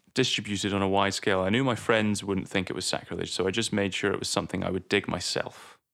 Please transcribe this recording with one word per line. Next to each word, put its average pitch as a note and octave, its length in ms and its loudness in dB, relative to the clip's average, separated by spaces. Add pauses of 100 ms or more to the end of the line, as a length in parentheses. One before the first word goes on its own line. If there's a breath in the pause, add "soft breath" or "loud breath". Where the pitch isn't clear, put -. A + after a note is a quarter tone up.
(140)
distributed G#2 600 0
on G2 100 2
a F#2+ 60 2
wide G2 260 2
scale. G2 240 2
I F#2 100 2
knew A#2+ 140 2
my B2 120 2
friends G#2+ 480 2
wouldn't F#2+ 260 -2
think F#2 200 0
it - 60 -6
was F2+ 100 -4
sacrilege, - 460 -4
so F#2 160 0
I G2 40 2
just A2 220 -2
made G2 220 2
sure G2+ 160 0
it F#2+ 80 -2
was G2 100 -4
something G2 340 -2
I F2+ 60 0
would F#2 200 -4
dig G2+ 180 2
myself." - 640 -4 (220)